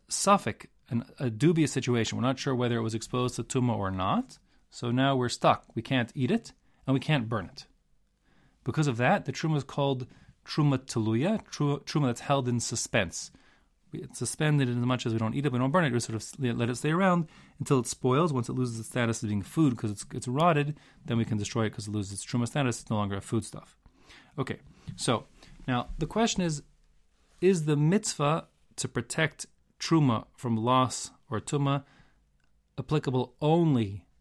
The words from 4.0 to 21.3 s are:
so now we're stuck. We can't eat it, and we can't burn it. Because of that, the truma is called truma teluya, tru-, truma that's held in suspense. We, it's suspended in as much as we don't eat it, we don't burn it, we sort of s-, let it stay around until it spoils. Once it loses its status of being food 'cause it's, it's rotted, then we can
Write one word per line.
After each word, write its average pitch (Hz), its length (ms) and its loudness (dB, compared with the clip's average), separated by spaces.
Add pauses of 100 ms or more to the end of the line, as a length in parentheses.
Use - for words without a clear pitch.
so 117 220 -6
now 135 240 2
we're 123 120 0
stuck. - 360 0 (100)
We 113 80 -6
can't 123 320 -2
eat 127 160 0
it, 226 220 -2 (340)
and 135 80 2
we 131 60 2
can't 131 280 0
burn 104 180 -4
it. - 200 -20 (960)
Because 147 240 0
of 117 120 0
that, 156 260 4
the 127 80 -6
truma 160 240 -2
is 135 80 -2
called 139 420 -2 (400)
truma 143 320 2
teluya, 120 720 0
tru-, 143 300 -2
truma 147 260 0
that's 120 140 -2
held 139 260 0
in 120 140 0
suspense. - 720 -2 (580)
We, - 100 -10
it's - 180 -14
suspended 143 520 2
in 120 80 0
as 120 80 0
much 127 180 0
as 117 80 0
we 113 60 2
don't 113 160 -2
eat 139 100 -2
it, 135 80 0
we 123 60 0
don't 135 140 0
burn 180 120 4
it, 127 80 0
we 120 80 0
sort 113 140 -6
of 107 80 -6
s-, - 160 -16
let 120 320 0
it 123 60 -4
stay 151 160 -2
around 175 360 2 (300)
until 135 220 2
it 117 60 0
spoils. 143 460 2
Once 123 160 -2
it 127 60 -4
loses 120 260 -2
its - 80 -10
status 117 340 -2
of 107 60 -4
being 101 140 0
food 139 340 2
'cause 110 140 -4
it's, - 240 -10
it's 123 120 -8
rotted, 147 520 2 (260)
then 117 140 0
we 113 80 2
can 110 100 -2